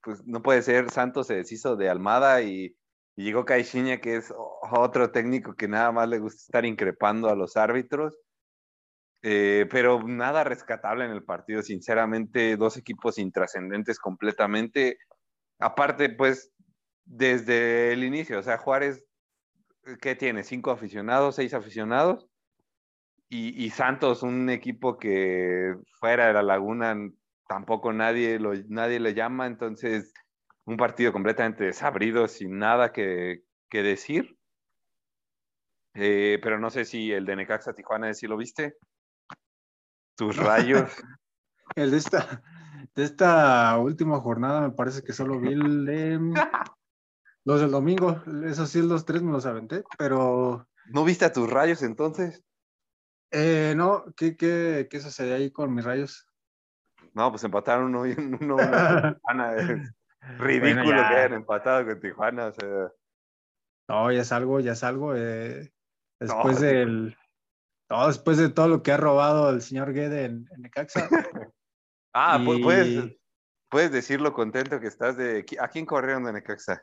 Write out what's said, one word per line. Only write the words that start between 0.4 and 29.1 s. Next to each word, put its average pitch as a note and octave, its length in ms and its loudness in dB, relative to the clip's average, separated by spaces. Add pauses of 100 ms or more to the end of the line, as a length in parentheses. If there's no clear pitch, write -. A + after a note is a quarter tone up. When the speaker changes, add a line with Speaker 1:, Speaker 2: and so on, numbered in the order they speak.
Speaker 1:
puede B2+ 200 6
ser, B2 280 2
Santos B2+ 360 -2
se A2+ 100 -2
deshizo A2 400 -4
de G2 140 0
Almada A#2+ 520 4
y... F#2+ 340 -8 (400)
y G2 80 -10
llegó A2 200 -2
Caixinha, B2+ 560 0
que A#2 160 -4
es A2+ 140 -8
o-, - 300 -14 (120)
otro A#2+ 380 2
técnico A#2+ 440 -2
que G#2+ 140 -4
nada A2+ 240 0
más A#2 160 0
le A#2 100 -2
gusta G#2+ 240 -10
estar A#2 240 0
increpando G#2+ 640 -2
a G#2 60 2
los F#2 200 -4
árbitros. B2+ 600 -2 (1040)
Eh, G#2 480 2
pero B2 320 4
nada B2 420 -2
rescatable A#2+ 600 -6
en A#2 60 -8
el G#2 140 -10
partido, G2+ 380 -6
sinceramente, A2 920 0
dos A2 220 0
equipos A#2 400 -6
intrascendentes F#2+ 800 -4
completamente. G#2+ 1000 -2 (600)
Aparte, C#3+ 500 0
pues, C3 460 0 (500)
desde A#2+ 880 2
el B2+ 100 -2
inicio, C3 360 -4
o G2 40 -6
sea, A#2 140 -2
Juárez, C3+ 480 -2 (960)
¿qué C3 160 -4
tiene? A#2+ 260 -4
¿Cinco B2+ 280 -6
aficionados, A2+ 680 -2
seis C3 160 -4
aficionados? A2+ 720 -2 (1000)
Y, A#2+ 340 -8
y A2+ 60 -4
Santos, C3 540 0
un B2+ 260 -2
equipo B2 500 -2
que F#2 760 0 (240)
fuera A#2 300 4
de G#2+ 40 6
la G#2 100 4
Laguna G#2 540 0 (500)
tampoco G#2+ 460 -4
nadie A2+ 460 0
lo, G#2+ 140 -2 (160)
nadie A#2 320 -2
le A2 120 0